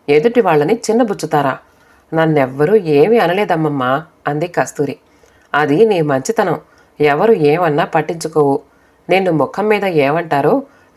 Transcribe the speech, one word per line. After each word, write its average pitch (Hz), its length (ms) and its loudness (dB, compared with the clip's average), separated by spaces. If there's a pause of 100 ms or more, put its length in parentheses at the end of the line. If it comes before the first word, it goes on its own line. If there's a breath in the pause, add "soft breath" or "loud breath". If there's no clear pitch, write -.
ఎదుటి 233 320 2
వాళ్ళని 160 320 2
చిన్నబుచ్చుతారా? 170 840 -2 (560 soft breath)
నన్నెవ్వరూ 151 640 0
ఏమీ 170 420 2
అనలేదమ్మమ్మా," 160 840 -2 (240)
అంది 151 200 -4
కస్తూరి. 143 500 -4 (560 soft breath)
"అది 147 320 2
నీ 196 160 2
మంచితనం, 151 580 -2 (420 soft breath)
ఎవరు 151 300 2
ఏమన్నా 160 540 0
పట్టించుకోవు. 160 760 -2 (480 soft breath)
నిన్ను 185 220 0
ముఖం 160 360 -2
మీద 208 180 0
ఏమంటారో, 160 800 0 (320 soft breath)